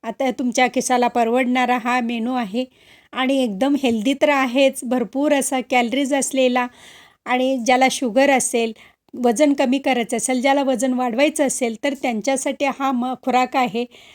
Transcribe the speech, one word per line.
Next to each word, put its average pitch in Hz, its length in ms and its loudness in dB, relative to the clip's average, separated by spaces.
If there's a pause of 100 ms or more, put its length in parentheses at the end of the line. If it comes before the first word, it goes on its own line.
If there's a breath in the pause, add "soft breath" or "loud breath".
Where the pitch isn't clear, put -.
आता 254 280 -2
तुमच्या 254 360 0
खिसाला 247 400 0
परवडणारा 247 720 0
हा 247 220 -2
मेनू 233 340 -4
आहे 240 320 -4 (460 soft breath)
आणि 262 320 0
एकदम 247 400 0
हेल्दी 233 300 0
तर 302 160 2
आहेच, 269 540 2
भरपूर 254 500 -2
असा 269 260 0 (100)
कॅलरीज 247 440 0
असलेला. 254 540 0 (580 loud breath)
आणि 254 400 0
ज्याला 254 260 4
शुगर 262 380 2
असेल, 233 440 0 (520 loud breath)
वजन 277 280 4
कमी 277 240 0
करायचं 247 400 -2
असेल, 254 240 -2
ज्याला 277 220 2
वजन 262 300 0
वाढवायचं 254 540 0
असेल, 233 360 -4
तर 285 100 -2
त्यांच्यासाठी 269 720 -2
हा 269 260 -2
म-, 247 220 -2
खुराक 247 420 0
आहे. 240 300 0 (300 loud breath)